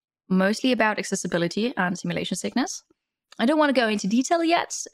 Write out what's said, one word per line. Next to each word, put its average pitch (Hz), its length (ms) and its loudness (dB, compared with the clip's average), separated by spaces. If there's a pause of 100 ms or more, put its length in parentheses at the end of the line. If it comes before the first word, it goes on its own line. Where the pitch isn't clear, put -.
(280)
mostly 196 440 2
about 214 260 2
accessibility 196 760 -2
and 180 200 -2
simulation 165 400 -4
sickness. 240 460 -4 (560)
I 233 80 2
don't 311 120 4
wanna 285 160 4
go 240 120 4
into 208 220 0
detail 262 340 2
yet, 330 320 0 (200)